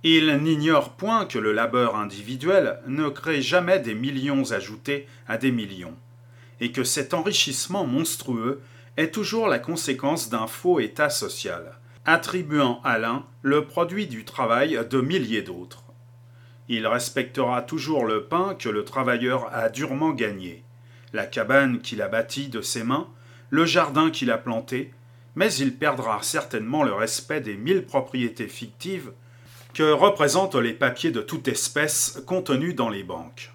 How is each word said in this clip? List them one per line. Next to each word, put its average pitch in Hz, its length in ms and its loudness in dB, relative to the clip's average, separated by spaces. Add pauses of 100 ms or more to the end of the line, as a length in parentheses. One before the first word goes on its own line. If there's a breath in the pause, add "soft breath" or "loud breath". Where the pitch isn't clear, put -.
Ils 156 300 6
n'ignorent 151 540 2
point 214 340 0
que - 140 -4
le 107 120 2
labeur 113 440 2
individuel 113 880 0
ne 143 240 -2
crée 147 320 -2
jamais 180 380 4
des 110 160 -4
millions 135 560 0
ajoutés 117 560 -4 (200 loud breath)
à 113 120 -2
des 131 120 4
millions, 95 440 -6 (680 soft breath)
et 120 100 -2
que 127 120 -2
cet 139 320 -2
enrichissement 165 720 -2
monstrueux 131 760 -2 (360 loud breath)
est 160 140 0
toujours 220 360 -2
la 135 100 2
conséquence 143 720 -2
d'un 113 160 -2
faux 170 340 2
état 139 300 0
social, 85 720 -8 (260 soft breath)
attribuant 151 760 2
à 117 160 2
l'un 120 260 -4 (160)
le 147 240 2
produit 170 400 -2
du 113 200 -12
travail 123 640 2
de 131 140 2
milliers 127 400 0
d'autres. 90 420 -12 (840 soft breath)
Il 113 160 0
respectera 123 800 0
toujours 147 420 -2
le 107 200 0
pain 185 280 0
que - 160 -6
le 104 160 -2
travailleur 123 680 0
a 113 180 0
durement 139 420 -2
gagné, 98 520 -6 (500 loud breath)
la 104 120 -4
cabane 127 560 2
qu'il 104 220 -6
a 95 60 -4
bâtie 117 380 -4
de 117 140 -6
ses 113 220 -6
mains, 131 240 0 (420 loud breath)
le 156 160 4
jardin 160 460 4
qu'il 127 180 -2
a 113 80 2
planté, 120 560 -6 (400 soft breath)
mais 202 220 2
il 131 200 0
perdra 120 460 0
certainement 139 640 -2
le 110 100 2
respect 117 480 -2
des 104 160 -6
mille 165 300 0
propriétés 123 600 -2
fictives 147 680 -10 (640 loud breath)
que 156 160 6
représentent 170 640 6
les 117 180 2
papiers 131 380 0
de 113 80 -2
toute 131 300 -4
espèce - 760 -2
contenus 170 500 -2
dans 123 120 0
les 101 160 -6
banques. - 520 -12